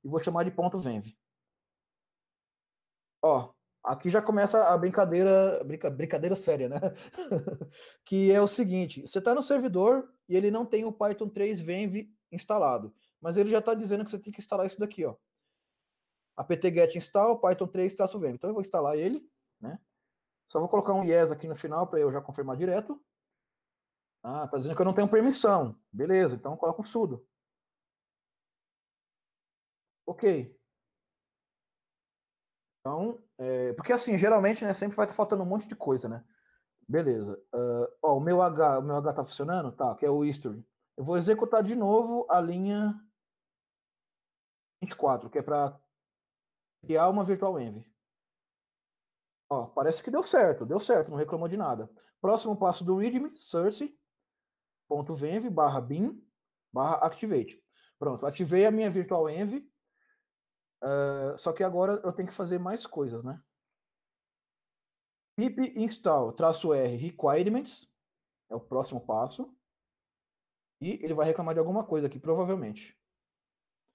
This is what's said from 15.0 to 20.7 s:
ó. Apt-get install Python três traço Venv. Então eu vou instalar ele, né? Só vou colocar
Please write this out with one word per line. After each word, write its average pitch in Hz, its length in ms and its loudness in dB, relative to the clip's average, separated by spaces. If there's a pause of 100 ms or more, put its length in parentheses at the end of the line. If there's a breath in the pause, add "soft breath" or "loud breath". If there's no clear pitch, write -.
ó. 120 120 -6 (1200)
Apt-get 170 580 2
install 220 460 2
Python 185 260 2
três 185 260 -2
traço 196 280 -2
Venv. 131 160 -4
Então 185 140 -6
eu 214 40 -6
vou 220 60 -2
instalar 156 360 -2
ele, 202 320 -2 (320)
né? 135 200 -12 (680)
Só 160 120 -2
vou 170 80 -2
colocar 202 260 2